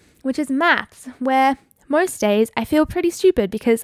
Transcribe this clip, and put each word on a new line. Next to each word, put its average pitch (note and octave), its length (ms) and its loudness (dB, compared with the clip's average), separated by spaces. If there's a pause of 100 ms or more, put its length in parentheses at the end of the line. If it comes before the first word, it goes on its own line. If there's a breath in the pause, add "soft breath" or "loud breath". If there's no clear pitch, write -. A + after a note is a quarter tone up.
(220 soft breath)
which C4 180 -6
is C#4+ 100 -4
maths, C#4 600 -2 (100)
where C4 380 2 (300)
most E4+ 320 -2
days G#3+ 360 2
I A3+ 80 -4
feel D4+ 220 2
pretty F4 240 -2
stupid B3+ 420 0
because A3+ 320 0